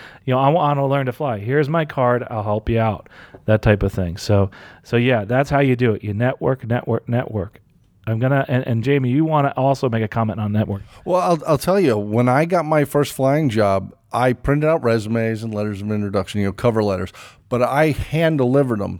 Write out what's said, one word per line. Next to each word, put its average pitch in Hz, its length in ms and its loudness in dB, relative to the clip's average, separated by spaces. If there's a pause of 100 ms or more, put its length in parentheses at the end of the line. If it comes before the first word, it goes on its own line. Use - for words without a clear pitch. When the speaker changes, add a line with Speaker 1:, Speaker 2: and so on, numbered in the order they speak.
(240)
Speaker 1:
you 127 100 -2
know, 127 60 2
I 135 80 4
wanna 147 400 2
learn 135 200 0
to 123 40 -2
fly. 120 280 -4
Here's 131 280 0
my 160 160 0
card. 123 460 0
I'll 110 140 -4
help 107 260 -2
you 113 100 2
out." 110 300 -2 (380)
That 107 140 4
type 104 220 4
of 98 80 0
thing. 90 240 -4
So, 98 340 0 (340)
so - 120 -4
yeah, 120 300 2
that's 127 240 0
how 143 100 2
you 135 160 4
do 120 160 2
it. 104 140 -4
You 104 80 -4
network, 131 520 -2
network, 117 440 -2
network. 110 500 -4 (460)
I'm 110 140 -2
gonna, 135 300 2
and, 127 180 0
and 113 160 0
Jamie, 135 280 2
you 143 120 2
wanna 151 320 0
also 135 340 0
make 113 140 -2
a 107 60 -4
comment 110 280 -2
on 107 140 -2
network. 104 300 -2 (240)
Speaker 2:
Well, 180 160 0
I'll, 175 260 2
I'll 214 100 2
tell 185 220 0
you, 131 180 2
when 107 300 0
I 131 160 4
got 170 220 0
my 156 180 2
first 139 300 -2
flying 139 340 2
job, 98 480 0 (160)
I 127 220 2
printed 147 360 0
out 160 140 0
resumes 113 580 -2
and 113 120 -8
letters 104 280 -4
of 104 80 -6
introduction, 104 520 -2
you 98 60 0
know, 98 40 -4
cover 110 320 0
letters, 95 300 -4 (340)
but 123 140 -2
I 139 300 2
hand 160 480 0
delivered 127 400 2
them 90 200 -6